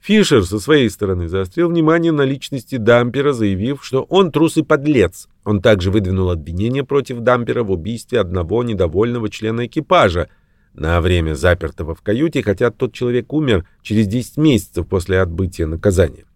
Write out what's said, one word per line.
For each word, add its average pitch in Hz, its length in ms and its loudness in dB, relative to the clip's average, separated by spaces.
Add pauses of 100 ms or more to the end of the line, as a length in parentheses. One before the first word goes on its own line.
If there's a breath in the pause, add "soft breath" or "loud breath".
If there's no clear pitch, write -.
Фишер 175 420 4
со 101 160 -4
своей 135 300 2
стороны 92 400 -4
заострил 95 400 -2
внимание 165 420 2
на 143 120 0
личности 135 520 -6
Дампера, 120 560 2
заявив, 113 540 -2
что 131 180 -2
он 180 300 2
трус 156 240 2
и 156 40 0
подлец. 139 680 0 (160)
Он 104 160 0
также 95 300 2
выдвинул 95 380 0
обвинение 90 540 -4
против 131 380 -2
Дампера 120 420 0
в 101 80 -2
убийстве 110 480 -4
одного 92 460 -2
недовольного 107 640 -2
члена 113 360 -4
экипажа, 117 600 2 (460)
на 85 260 0
время 82 360 0
запертого 80 600 -2
в - 60 -20
каюте, 135 420 -2
хотя 107 260 0
тот 120 240 -4
человек 123 380 -4
умер 139 340 0 (160 soft breath)
через 107 260 0
десять 117 300 -6
месяцев 135 500 0
после 92 340 -2
отбытия 87 460 -4
наказания. 85 580 0 (100)